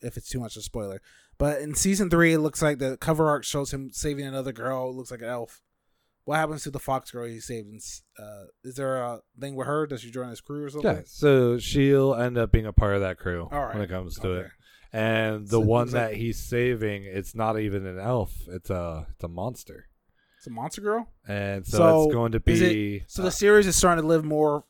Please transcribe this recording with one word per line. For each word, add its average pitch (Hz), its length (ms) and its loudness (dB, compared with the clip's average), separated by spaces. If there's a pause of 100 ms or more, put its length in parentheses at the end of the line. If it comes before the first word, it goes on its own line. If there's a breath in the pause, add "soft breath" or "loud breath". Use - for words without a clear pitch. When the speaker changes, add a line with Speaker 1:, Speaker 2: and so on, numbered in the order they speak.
Speaker 1:
if 120 160 -10
it's - 120 -14
too 131 120 -6
much 113 160 -12
of - 20 -14
a 107 40 -16
spoiler. 98 380 -8 (380 soft breath)
But 143 220 0
in 151 120 -8
season 190 360 2
three, 170 240 6
it 160 60 4
looks 151 220 -2
like 147 180 2
the 131 180 -4
cover 156 320 2
art 143 160 0
shows 139 260 -4
him 135 220 -8
saving 143 320 -6
another 135 260 -6
girl. 127 380 -6
It 127 60 -10
looks 127 160 -12
like 117 100 -14
an 117 80 -10
elf. 120 320 -10 (640)
What 147 140 -2
happens 156 240 -2
to 147 80 -8
the 135 80 -8
fox 135 320 -4
girl 120 140 -10
he 117 140 -12
saved? 110 300 -12
In 107 60 -18
s-, - 260 -16 (180)
uh, 104 260 -18 (180)
is 127 120 -14
there 131 220 -4
a 120 240 -6 (180)
thing 135 160 -10
with 131 120 -4
her? 151 200 0
Does 131 140 -8
she 120 100 -18
join 127 180 -8
his 117 120 -14
crew 147 240 -10
or 139 40 -8
something? 147 260 -2
Speaker 2:
Yeah, - 100 -8
so 127 540 4
she'll 139 560 4
end 123 240 -2
up 113 120 0
being 110 140 4
a 104 80 -6
part 101 220 4
of 98 60 2
that 92 180 -4
crew 87 300 -4
Speaker 1:
All 143 160 -4
right. 107 100 -8
Speaker 2:
when 104 80 -2
it 90 60 -8
comes 90 260 -8
to 92 180 -2
it. 90 60 -2
Speaker 1:
Okay. 95 100 -10 (420 soft breath)
Speaker 2:
And 110 560 -2
the 101 40 -6
Speaker 1:
So 113 100 4
it 107 60 4
Speaker 2:
one 117 160 4
Speaker 1:
looks 120 100 -6
like 117 160 0
Speaker 2:
that 107 80 -8
he's 113 220 -4
saving, 110 640 -2
it's 95 300 -8
not 110 240 -2
even 101 260 -2
an 92 140 -10
elf. 110 340 -2 (160)
It's 90 220 -12
a, 85 400 -6
it's - 120 -14
a 85 60 -8
monster. 92 560 -12 (540)
Speaker 1:
It's - 80 -20
a - 20 -14
monster 123 320 -10
girl? 202 260 -2 (200)
Speaker 2:
And 98 380 -4
so - 120 -2
Speaker 1:
So 160 280 8
Speaker 2:
it's 151 80 4
going 117 200 2
to 113 140 0
Speaker 1:
is 113 140 6
it, 113 120 4
Speaker 2:
be, 104 340 -2
Speaker 1:
so - 140 -8
the 185 80 0
Speaker 2:
uh, - 20 -6
Speaker 1:
series 208 360 8
is 170 100 2
starting 175 240 4
to 156 60 0
live 160 180 4
more 151 440 2